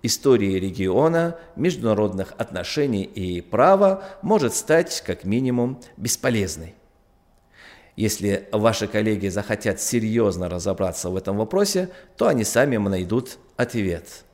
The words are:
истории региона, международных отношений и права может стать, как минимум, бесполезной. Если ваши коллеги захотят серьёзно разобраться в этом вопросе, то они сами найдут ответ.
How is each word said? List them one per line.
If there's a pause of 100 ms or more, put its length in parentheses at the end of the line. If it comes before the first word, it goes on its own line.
истории
региона, (180)
международных
отношений
и
права (180)
может
стать,
как
минимум, (160)
бесполезной. (1200)
Если
ваши
коллеги
захотят
серьёзно
разобраться
в
этом
вопросе, (280)
то
они
сами
найдут (180)
ответ.